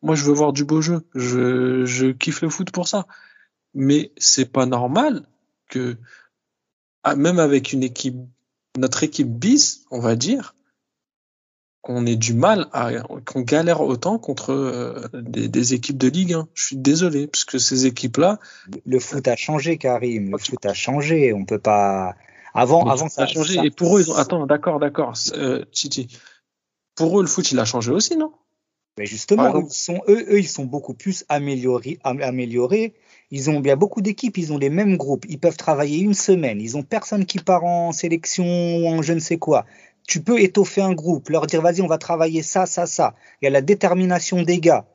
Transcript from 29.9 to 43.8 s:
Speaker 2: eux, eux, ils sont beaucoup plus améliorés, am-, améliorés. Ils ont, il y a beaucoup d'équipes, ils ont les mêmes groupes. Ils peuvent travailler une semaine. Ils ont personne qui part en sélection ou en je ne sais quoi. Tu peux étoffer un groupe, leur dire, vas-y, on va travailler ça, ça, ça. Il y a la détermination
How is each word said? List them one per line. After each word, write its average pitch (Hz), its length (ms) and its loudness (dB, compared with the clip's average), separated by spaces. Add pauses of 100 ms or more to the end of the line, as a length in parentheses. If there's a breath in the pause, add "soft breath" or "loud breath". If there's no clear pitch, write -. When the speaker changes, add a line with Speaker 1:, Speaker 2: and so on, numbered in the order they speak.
Speaker 2:
eux, 214 220 4
eux, 208 100 6
ils 180 80 -2
sont 143 180 -8
beaucoup 131 300 -8
plus - 340 -6
améliorés, 131 720 -2
am-, 131 180 -2
améliorés. 127 760 -2 (340 soft breath)
Ils 139 220 -2
ont, 147 80 2
il 135 80 0
y - 20 2
a 139 60 6
beaucoup 196 260 0
d'équipes, 208 380 -2
ils 156 140 -4
ont 147 40 -2
les 139 140 0
mêmes 190 260 2
groupes. 135 320 -2
Ils 143 100 -8
peuvent 170 180 2
travailler 147 420 0
une 202 160 2
semaine. 156 440 2
Ils 113 180 -8
ont 147 40 -4
personne 202 440 -2
qui - 120 -6
part 175 260 2
en 175 280 0
sélection 165 540 -2
ou 170 420 0
en 160 160 0
je 160 100 0
ne 165 60 0
sais 160 180 -4
quoi. 151 300 2 (400 soft breath)
Tu 156 160 -2
peux 233 180 2
étoffer 196 400 2
un 190 120 2
groupe, 160 360 -2
leur 151 160 2
dire, 160 160 0
vas-y, 175 200 2
on 180 60 0
va 156 120 0
travailler 165 420 0
ça, 185 240 0
ça, 175 220 -4
ça. 156 260 0 (280 soft breath)
Il 139 40 -2
y - 40 4
a - 20 -2
la 139 100 4
détermination 180 800 2